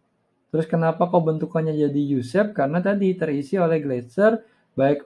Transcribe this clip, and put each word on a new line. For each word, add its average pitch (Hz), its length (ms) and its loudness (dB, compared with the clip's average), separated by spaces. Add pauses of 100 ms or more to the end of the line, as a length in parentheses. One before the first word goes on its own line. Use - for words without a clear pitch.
(540)
Terus 160 160 -2
kenapa 165 400 0
kok 175 160 2
bentukannya 160 480 -2
jadi 143 480 0
U-shape? 202 320 -2
Karena 151 320 -2
tadi 196 320 0
terisi 151 400 -4
oleh 165 240 2
glacier, 143 560 0 (400)
baik 139 280 2